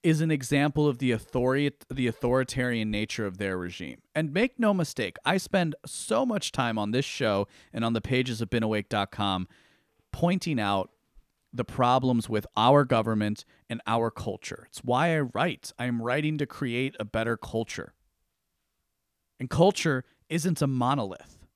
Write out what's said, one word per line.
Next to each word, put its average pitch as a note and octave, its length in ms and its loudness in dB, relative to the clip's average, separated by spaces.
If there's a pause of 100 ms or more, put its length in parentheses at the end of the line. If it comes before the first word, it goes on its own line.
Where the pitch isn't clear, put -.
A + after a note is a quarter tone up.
is D#3+ 180 4
an E3 80 2
example D3 580 2
of B2 120 0
the C3 100 2
authori-, B2+ 640 0 (160)
the C3 160 0
authoritarian B2 880 0
nature G#2+ 340 -2
of F#2+ 140 -6
their G2 180 -2
regime. F2+ 420 -8 (140)
And D#3 180 -2
make G#3+ 280 0
no G#3+ 160 4
mistake, C3 500 -4
I F3 120 2
spend F3 360 0 (140)
so - 360 -2
much A3+ 280 -2
time A#2 260 0
on G#2 140 -2
this B2+ 140 0
show G2+ 420 0 (260)
and A2+ 100 -4
on A#2 100 0
the A2+ 80 0
pages B2+ 400 0
of A2 100 -4
been A#2 100 0
awake G#2+ 280 -2
dot G2+ 200 0
com F#2+ 380 -2 (640)
pointing E3+ 480 0
out G2+ 320 0 (600)
the A#2+ 140 -4
problems B2+ 640 2
with G#2+ 160 0 (100)
our C3+ 300 6
government A2 580 0 (280)
and A#2 160 -8
our A2+ 240 0
culture. - 580 -10
It's - 140 -16
why C#3 320 2
I D3+ 60 2
write. C3+ 580 -2
I A#2+ 60 -4
am A#2+ 180 -2
writing D3+ 340 0
to D3 80 -2
create B2+ 540 -4
a G#2+ 60 -4
better A2 300 -2
culture. - 600 -8 (1400)
And C3 100 -6
culture D#3+ 560 2 (240)
isn't E3 320 -2
a D3 60 2
monolith. B2+ 720 -2 (160)